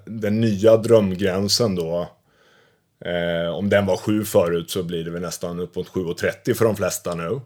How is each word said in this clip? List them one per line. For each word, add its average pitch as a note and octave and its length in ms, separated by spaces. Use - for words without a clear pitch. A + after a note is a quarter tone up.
den G#2+ 360
nya A2 360
drömgränsen G2+ 1000
då, E2+ 340
eh, E2+ 500
om G2 140
den G2+ 180
var F2+ 100
sju G#2+ 280
förut E2+ 460
så F#2+ 120
blir E2+ 220
det E2 60
väl F2 120
nästan F2 380
upp F2 160
mot F2+ 120
sju F#2 160
och E2+ 140
trettio - 360
för A2 100
de G#2+ 120
flesta F2+ 380
nu. E2+ 320